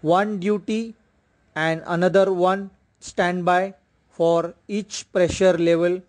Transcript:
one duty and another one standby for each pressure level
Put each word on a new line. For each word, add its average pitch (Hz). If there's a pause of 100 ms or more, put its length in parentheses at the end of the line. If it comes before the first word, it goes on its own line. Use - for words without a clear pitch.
one 196
duty 214 (600)
and 160
another 185
one 190 (300)
standby 180 (340)
for 170 (140)
each -
pressure 180
level 170